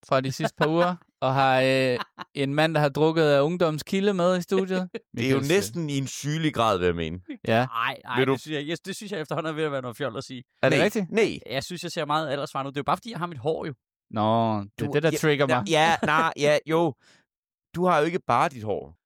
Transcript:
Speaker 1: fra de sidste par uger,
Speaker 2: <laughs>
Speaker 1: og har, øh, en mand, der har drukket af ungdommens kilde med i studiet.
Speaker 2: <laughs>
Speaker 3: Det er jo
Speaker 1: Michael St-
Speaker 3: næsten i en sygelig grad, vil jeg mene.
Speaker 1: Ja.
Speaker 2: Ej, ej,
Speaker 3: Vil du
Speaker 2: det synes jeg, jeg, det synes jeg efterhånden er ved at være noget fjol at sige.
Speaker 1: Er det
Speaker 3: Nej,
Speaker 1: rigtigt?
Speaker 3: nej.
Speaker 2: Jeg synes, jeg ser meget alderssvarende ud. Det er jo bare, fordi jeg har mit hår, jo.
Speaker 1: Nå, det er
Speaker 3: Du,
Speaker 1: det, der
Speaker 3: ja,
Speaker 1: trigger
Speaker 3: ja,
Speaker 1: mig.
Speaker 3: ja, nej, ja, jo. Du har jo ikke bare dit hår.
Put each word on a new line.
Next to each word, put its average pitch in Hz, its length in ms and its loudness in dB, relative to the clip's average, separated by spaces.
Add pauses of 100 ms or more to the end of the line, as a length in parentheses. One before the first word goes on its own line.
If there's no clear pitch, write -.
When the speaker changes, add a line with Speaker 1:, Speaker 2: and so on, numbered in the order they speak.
Speaker 1:
fra 135 120 2
de 131 120 -4
sidste 156 260 -4
par 156 100 4
uger, 175 260 2 (140)
Speaker 2:
<laughs> - 120 -16
Speaker 1:
og 131 140 0
har, 131 260 4
øh, 131 380 2 (360)
en 139 200 -2
mand, 156 200 2
der 151 60 4
har 151 80 4
drukket 160 340 2
af 143 180 6
ungdommens 160 420 0
kilde 196 320 0
med 180 240 2
i 175 40 -4
studiet. 185 460 -2 (120)
Speaker 2:
<laughs> - 160 -18
Speaker 3:
Det 120 100 -2
er 131 40 0
jo 135 60 4
Speaker 1:
Michael 135 80 0
St- 139 100 -6
Speaker 3:
næsten 156 360 -2
i 139 80 -2
en 135 80 -2
sygelig 151 480 -4
grad, 110 240 2
vil 87 80 2
jeg 87 80 4
mene. 85 260 -4 (280)
Speaker 1:
Ja. 120 260 4
Speaker 2:
Ej, 123 300 -4
ej, 123 140 -4
Speaker 3:
Vil 131 80 2
du 131 60 2
Speaker 2:
det - 80 -2
synes 156 160 -10
jeg, 143 120 -6
jeg, 165 160 -4
det 185 120 -10
synes 208 160 -12
jeg 165 80 -6
efterhånden 156 300 -6
er 156 40 -6
ved 156 100 -4
at 151 80 -4
være 131 100 -6
noget 123 140 -10
fjol 123 200 -6
at 131 80 -8
sige. 123 200 -14 (180)
Speaker 1:
Er 131 60 4
det 151 100 4
Speaker 3:
Nej, 160 60 4
Speaker 1:
rigtigt? 202 260 -2
Speaker 3:
nej. 180 280 0 (120)
Speaker 2:
Jeg 135 140 -4
synes, 175 180 -12
jeg 170 100 -10
ser 160 120 -4
meget 151 260 -2
alderssvarende 139 380 -6
ud. 139 40 -10
Det 131 40 -6
er 147 40 -2
jo 135 40 -6
bare, 160 120 0
fordi 226 140 -14
jeg 196 80 -10
har 170 80 -4
mit 170 120 -10
hår, 143 280 -4
jo. 143 80 -8 (360)
Speaker 1:
Nå, 110 500 2
det 101 220 -10
er - 40 -2
Speaker 3:
Du, 147 60 -4
Speaker 1:
det, 147 100 0
der 160 100 2
Speaker 3:
ja, 156 40 -2
Speaker 1:
trigger 147 320 2
Speaker 3:
ja, 127 120 2
Speaker 1:
mig. - 80 -6
Speaker 3:
ja, 156 340 4
nej, 160 340 2
ja, 143 300 4
jo. 160 280 2 (800)
Du 170 120 -2
har 175 120 4
jo 147 60 4
ikke 170 220 -2
bare 131 220 4
dit 127 160 -10
hår. 80 420 -6